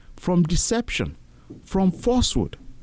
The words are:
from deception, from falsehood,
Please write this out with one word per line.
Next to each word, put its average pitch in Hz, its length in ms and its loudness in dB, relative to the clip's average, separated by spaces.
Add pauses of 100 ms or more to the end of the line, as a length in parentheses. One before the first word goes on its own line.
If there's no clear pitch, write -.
(160)
from 175 260 2
deception, 170 760 -2 (460)
from 190 280 2
falsehood, - 680 0 (240)